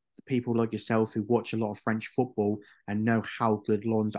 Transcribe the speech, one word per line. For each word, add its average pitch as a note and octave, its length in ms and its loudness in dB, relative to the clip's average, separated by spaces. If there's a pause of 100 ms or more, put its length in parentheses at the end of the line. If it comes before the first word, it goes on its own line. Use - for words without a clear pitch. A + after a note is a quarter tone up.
(160)
the - 60 -20
people A#2+ 320 -2
like A2+ 180 2
yourself A2 420 0
who A2 80 0
watch A2 320 0
a - 20 -2
lot A2 140 0
of G#2+ 100 -10
French A2 280 -4
football G#2 500 0 (280)
and G#2 180 -2
know A2+ 180 4 (160)
how A2 280 2
good G#2+ 200 0
Lens A2 320 0